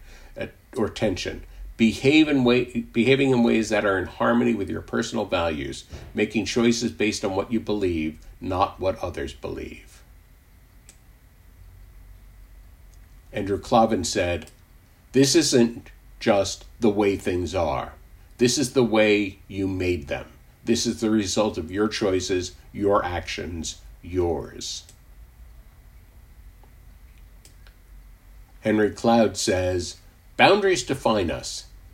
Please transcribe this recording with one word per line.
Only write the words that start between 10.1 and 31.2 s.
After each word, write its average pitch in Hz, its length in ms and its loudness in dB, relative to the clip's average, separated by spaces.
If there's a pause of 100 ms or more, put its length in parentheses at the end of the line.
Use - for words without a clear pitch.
Andrew 98 280 -2
Clavin 113 440 2
said, 87 460 -2 (640)
"This 139 220 4
isn't 127 560 2 (280)
just 101 460 0 (160)
the 110 100 4
way 101 260 2
things 90 380 -4
are. 76 380 -2 (460)
This - 200 4
is 131 140 -2
the 131 120 4
way 104 600 2
you 98 220 -4
made 90 400 -2
them. - 180 -8 (380)
This 117 220 0
is 113 140 -4
the 110 100 0
result 107 460 0
of 82 140 -8
your 104 180 0
choices, 92 640 -2 (200)
your 101 320 2
actions, 85 720 -8 (260)
yours." 85 800 -4 (3750)
Henry 107 280 2
Cloud 113 460 4
says, 92 600 -2 (400)
"Boundaries 185 460 4
define 107 480 0